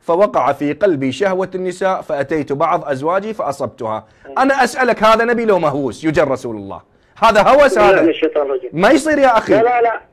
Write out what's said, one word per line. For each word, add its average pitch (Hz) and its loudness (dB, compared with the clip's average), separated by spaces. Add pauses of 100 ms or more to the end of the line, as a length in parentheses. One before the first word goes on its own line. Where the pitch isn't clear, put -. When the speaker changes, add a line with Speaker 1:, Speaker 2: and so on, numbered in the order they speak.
Speaker 1:
فوقع 165 0
في 143 -4
قلبي 147 -2
شهوة 185 -4
النساء، 185 -4
فأتيت 147 -4
بعض 160 -2
أزواجي 175 -4
فأصبتها". 120 -8 (320)
أنا 269 2
أسألك، 233 -2
هذا 220 4
نبي 233 -2
لو 202 2
مهووس 139 -4
يجل 156 2
رسول 123 -6
الله؟ 98 -16 (260)
هذا 214 4
هوس، 262 4
Speaker 2:
لا، 208 6
Speaker 1:
هذا 185 4
Speaker 2:
لا، 160 2
الشيطان 151 -2
الرجيم. 127 -6
Speaker 1:
ما 180 2
يصير 302 2
يا 254 4
أخي. - 0
Speaker 2:
لا، 220 2
لا، 240 0
لا. 226 -2 (120)